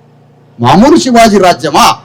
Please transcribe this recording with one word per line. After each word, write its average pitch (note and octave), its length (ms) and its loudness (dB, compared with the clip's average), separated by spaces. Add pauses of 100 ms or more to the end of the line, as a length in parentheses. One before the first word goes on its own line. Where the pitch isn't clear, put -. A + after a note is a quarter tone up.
(640)
మామూలు G#3+ 400 2
శివాజీ A3+ 400 0
రాజ్యమా? E3+ 400 -2 (200)